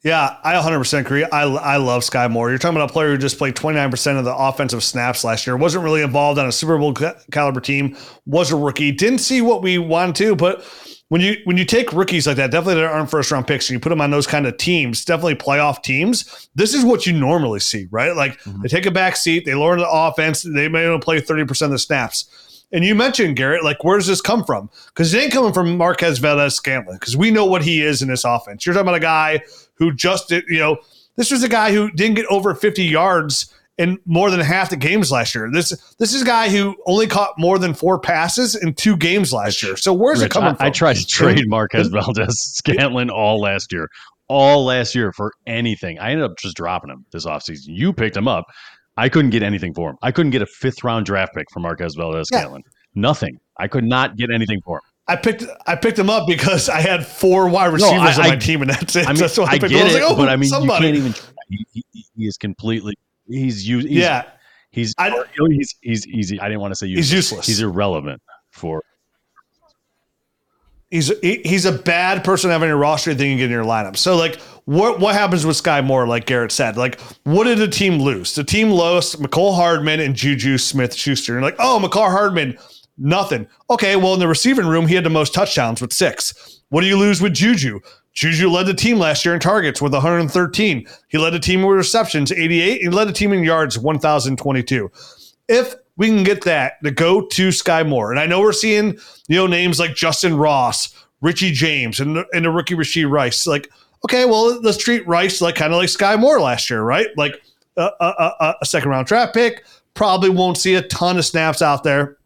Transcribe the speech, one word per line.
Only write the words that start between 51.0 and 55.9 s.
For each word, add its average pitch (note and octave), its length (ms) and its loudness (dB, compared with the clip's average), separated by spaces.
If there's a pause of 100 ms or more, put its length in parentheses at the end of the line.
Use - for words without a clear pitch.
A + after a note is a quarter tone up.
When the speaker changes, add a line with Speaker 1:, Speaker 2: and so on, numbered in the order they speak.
Speaker 3:
draft F#2+ 280 -2
pick D#2+ 160 -8
for - 100 -12
Marquez E2+ 340 -6
Valdes-Scantling. D#2+ 720 -6
Speaker 1:
Yeah. - 40 -20 (240)
Speaker 3:
Nothing. C3 460 -2 (160)
I G2 120 -6
could B2 160 -2
not B2 340 0
get A#2+ 120 -4
anything A2 360 -2
for E2+ 100 -8
him. C#2+ 60 -12 (260)
Speaker 1:
I F3 80 0
picked, A3 280 -2 (220)
I E3+ 100 -2
picked A3 220 -2